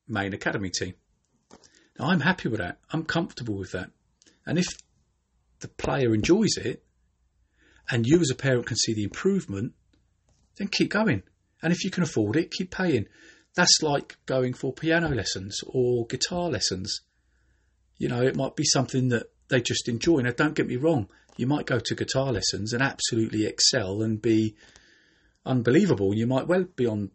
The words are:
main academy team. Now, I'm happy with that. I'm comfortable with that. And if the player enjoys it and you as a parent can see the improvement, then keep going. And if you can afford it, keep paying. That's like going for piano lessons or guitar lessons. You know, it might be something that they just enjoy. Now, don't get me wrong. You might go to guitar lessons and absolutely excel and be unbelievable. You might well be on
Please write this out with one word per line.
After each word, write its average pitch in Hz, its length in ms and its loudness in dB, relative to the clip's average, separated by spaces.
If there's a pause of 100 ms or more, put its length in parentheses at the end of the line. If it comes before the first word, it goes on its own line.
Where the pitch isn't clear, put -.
main 101 260 -2
academy 104 380 -2
team. 95 240 -6 (1040)
Now, 131 80 -2
I'm 170 140 4
happy 170 280 0
with 107 120 -2
that. 87 180 -8 (120)
I'm 156 140 -4
comfortable 120 520 -4
with 95 160 -8
that. 90 180 -8 (560)
And 151 120 0
if 180 80 2 (920)
the - 80 -12
player 139 460 0
enjoys 165 420 2
it - 280 -6 (1080)
and 113 160 0
you 165 140 6
as 143 100 4
a 127 60 -2
parent 127 300 0
can 117 100 -4
see - 180 -2
the 107 80 -2
improvement, 110 680 -2 (840)
then 202 120 -4
keep - 220 0
going. 196 320 2 (400)
And 170 100 2
if - 120 0
you 190 60 -2
can 180 140 0
afford 110 320 0
it, 165 160 0
keep 185 180 -6
paying. 156 360 0 (500)
That's - 260 4
like 147 340 -2 (100)
going 127 280 0
for 135 180 -4
piano 165 360 0
lessons 101 580 -4
or 123 400 0
guitar 175 420 -4
lessons. 98 520 -4 (960)
You - 120 -4
know, 123 140 0
it 131 140 2
might 135 180 -2
be 151 100 -2
something 127 440 2
that 120 180 0 (220)
they 131 120 4
just - 280 -2
enjoy. 131 320 2
Now, 123 100 2
don't 151 240 0
get 131 140 0
me 123 80 -4
wrong. 135 320 0 (280)
You 123 120 -2
might 147 180 0
go 123 140 0
to - 140 -6
guitar 135 380 -2
lessons 98 400 -4
and 117 100 0
absolutely 113 640 0
excel 104 560 0
and 110 180 -2
be 110 340 4 (880)
unbelievable. 120 720 4
You 113 120 0
might 127 200 0
well 185 180 2 (120)
be 123 100 0
on 104 280 -2